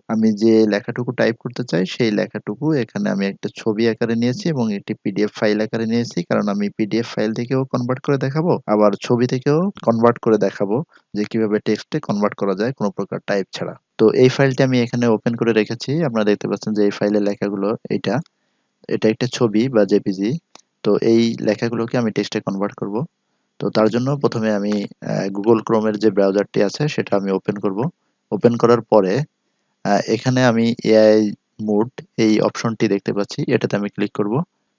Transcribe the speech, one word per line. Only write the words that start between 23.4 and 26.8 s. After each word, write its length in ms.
তো 100
তার 200
জন্য 280
প্রথমে 340
আমি, 340
আহ, 260
Google 320
Chrome-এর 380
যে 140
ব্রাউজারটি 520
আছে 240